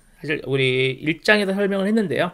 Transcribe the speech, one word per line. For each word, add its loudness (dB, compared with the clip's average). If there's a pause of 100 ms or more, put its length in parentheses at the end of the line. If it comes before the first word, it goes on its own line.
(200)
사실 -4
우리 2
일 -4
장에서 2
설명을 0
했는데요. 0